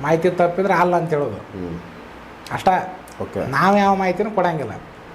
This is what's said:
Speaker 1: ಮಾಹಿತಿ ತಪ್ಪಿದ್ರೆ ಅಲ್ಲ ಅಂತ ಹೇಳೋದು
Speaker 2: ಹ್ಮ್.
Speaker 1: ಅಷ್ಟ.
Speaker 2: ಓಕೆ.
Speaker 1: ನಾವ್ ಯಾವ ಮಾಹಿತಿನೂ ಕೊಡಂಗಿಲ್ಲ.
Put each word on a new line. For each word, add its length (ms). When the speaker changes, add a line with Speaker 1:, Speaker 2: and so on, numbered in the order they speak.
Speaker 1:
ಮಾಹಿತಿ 280
ತಪ್ಪಿದ್ರೆ 440
ಅಲ್ಲ 220
ಅಂತ 140
ಹೇಳೋದು 260
Speaker 2:
ಹ್ಮ್. 440
Speaker 1:
ಅಷ್ಟ. 160
Speaker 2:
ಓಕೆ. 300
Speaker 1:
ನಾವ್ 260
ಯಾವ 180
ಮಾಹಿತಿನೂ 360
ಕೊಡಂಗಿಲ್ಲ. 400